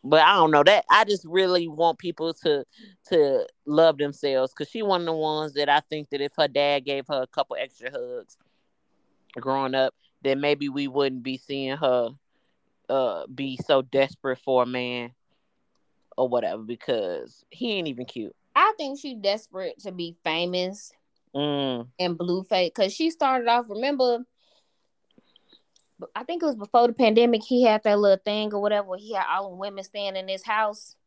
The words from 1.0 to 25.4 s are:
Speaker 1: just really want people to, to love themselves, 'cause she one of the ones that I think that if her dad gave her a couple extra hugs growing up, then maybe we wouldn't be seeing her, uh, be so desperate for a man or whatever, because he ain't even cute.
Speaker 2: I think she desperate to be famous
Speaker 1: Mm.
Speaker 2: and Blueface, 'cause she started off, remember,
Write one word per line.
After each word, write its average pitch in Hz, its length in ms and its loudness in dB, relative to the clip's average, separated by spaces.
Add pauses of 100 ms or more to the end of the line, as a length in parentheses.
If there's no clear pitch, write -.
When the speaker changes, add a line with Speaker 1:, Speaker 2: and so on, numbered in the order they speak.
Speaker 1:
just 202 200 -4
really 180 420 2
want 165 300 0
people 165 380 -8
to, 143 300 -2 (420)
to 139 400 2 (180)
love 156 320 4
themselves, 139 560 -2
'cause 147 160 -8
she 220 140 -8
one 190 180 0
of 170 40 -6
the 165 80 -2
ones 156 400 -4
that 143 160 -2
I 147 100 4
think 151 300 -8
that 139 120 -6
if 139 160 -6
her 151 100 2
dad 143 380 0
gave 139 220 -6
her 139 140 -4
a 131 60 -6
couple - 280 -4
extra 127 340 -10
hugs 123 480 -12 (1000)
growing 135 340 -2
up, 131 220 2 (260)
then 135 200 0
maybe 143 260 0
we 139 200 -4
wouldn't 131 360 -2
be 131 140 -6
seeing 135 400 -6
her, 127 320 2 (800)
uh, 117 380 -2
be 131 380 -8
so 139 160 4
desperate 135 580 -2
for 127 240 2
a - 20 2
man 123 480 -6 (1040)
or 127 100 2
whatever, 113 340 -2
because 104 880 -6
he 240 220 -8
ain't 180 160 -4
even 123 180 -10
cute. 110 300 -12 (200)
Speaker 2:
I 392 220 4
think 277 220 -8
she 269 160 -12
desperate 196 640 -6
to 202 120 -12
be 170 320 -10
famous 180 680 -4 (420)
Speaker 1:
Mm. 139 540 -4 (100)
Speaker 2:
and 180 200 -4
Blueface, 180 560 -2
'cause 208 200 -2
she 330 160 -2
started 262 380 -2
off, 233 220 2
remember, 247 560 -2 (1900)